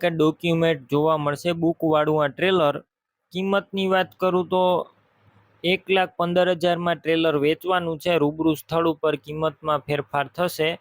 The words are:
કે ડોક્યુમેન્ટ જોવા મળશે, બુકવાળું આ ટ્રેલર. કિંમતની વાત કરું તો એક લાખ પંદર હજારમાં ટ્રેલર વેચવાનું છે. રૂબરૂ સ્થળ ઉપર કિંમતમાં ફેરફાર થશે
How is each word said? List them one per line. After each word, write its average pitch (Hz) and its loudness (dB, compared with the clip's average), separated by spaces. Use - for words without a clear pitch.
કે 175 0
ડોક્યુમેન્ટ 165 0
જોવા 156 2
મળશે, 147 -2
બુકવાળું 156 0
આ 143 0
ટ્રેલર. 160 0
કિંમતની 196 -2
વાત 185 0
કરું 180 0
તો 185 2
એક 185 0
લાખ 185 2
પંદર 175 2
હજારમાં 175 0
ટ્રેલર 160 0
વેચવાનું 165 -2
છે. 175 2
રૂબરૂ 156 0
સ્થળ 165 0
ઉપર 151 -2
કિંમતમાં 151 -4
ફેરફાર 143 -4
થશે 175 -2